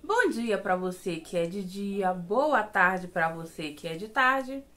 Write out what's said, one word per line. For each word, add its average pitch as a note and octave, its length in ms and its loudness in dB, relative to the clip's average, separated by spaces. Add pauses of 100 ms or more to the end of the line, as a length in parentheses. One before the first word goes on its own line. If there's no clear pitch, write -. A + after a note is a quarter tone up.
Bom G4+ 280 2
dia A3+ 280 0
pra G3+ 160 0
você F#3 440 -2
que - 180 -10
é E3+ 100 2
de G3 160 -6
dia, G3 520 -2
boa G#3+ 500 2
tarde F#3 420 2
pra E3 280 0
você E3 400 -8
que - 120 -14
é D#3+ 120 -4
de G#3+ 100 -8
tarde C4+ 560 0 (140)